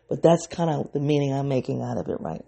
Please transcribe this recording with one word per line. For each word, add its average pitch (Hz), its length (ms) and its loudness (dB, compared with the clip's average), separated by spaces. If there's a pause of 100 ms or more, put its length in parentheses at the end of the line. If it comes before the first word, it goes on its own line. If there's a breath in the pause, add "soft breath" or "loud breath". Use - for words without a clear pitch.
But 143 140 -4
that's 165 240 6
kind 165 240 -2
of 143 220 -2
the 143 80 0
meaning 143 340 2
I'm 139 140 -2
making 127 340 -2
out 120 160 -4
of 82 100 -6
it 90 120 -2
right - 280 -6